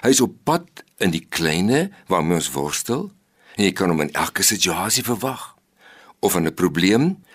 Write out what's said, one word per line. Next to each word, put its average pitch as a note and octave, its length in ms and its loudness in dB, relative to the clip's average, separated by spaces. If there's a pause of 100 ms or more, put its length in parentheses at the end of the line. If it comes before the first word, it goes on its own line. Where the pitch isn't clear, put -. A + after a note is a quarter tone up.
Hy A#2 80 2
is C3+ 120 6
op - 220 -2
pad E3 220 0 (320)
in G2 140 2
die D#2+ 180 -4
kleine G2+ 640 0 (160)
waarmee F2 280 2
ons D#2 160 -2
worstel D2 600 -6 (440)
en G#2 80 0
jy F#2+ 80 4
kan F#2 180 0
hom D#2+ 120 2
in D2 100 -2
elke - 320 -4
situasie F#2+ 600 -2
verwag. A#2+ 520 -6 (640)
Of F#2 160 0
in E2+ 120 2
'n D#2 60 -4
probleem, F#2+ 720 2 (120)